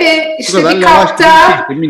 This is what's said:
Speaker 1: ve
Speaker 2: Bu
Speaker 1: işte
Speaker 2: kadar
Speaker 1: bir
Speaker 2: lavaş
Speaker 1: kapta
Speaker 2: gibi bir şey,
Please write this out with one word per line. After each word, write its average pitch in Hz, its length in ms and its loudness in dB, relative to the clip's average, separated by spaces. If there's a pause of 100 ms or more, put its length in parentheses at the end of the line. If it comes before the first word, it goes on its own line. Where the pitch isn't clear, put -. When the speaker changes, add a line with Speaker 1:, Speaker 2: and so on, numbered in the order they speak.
Speaker 1:
ve 320 340 -2
Speaker 2:
Bu 254 40 -10
Speaker 1:
işte 185 160 -4
Speaker 2:
kadar 165 180 0
Speaker 1:
bir 185 60 -2
Speaker 2:
lavaş 190 280 2
Speaker 1:
kapta - 160 0 (240)
Speaker 2:
gibi - 180 -2
bir 135 60 -8
şey, - 20 -8 (140)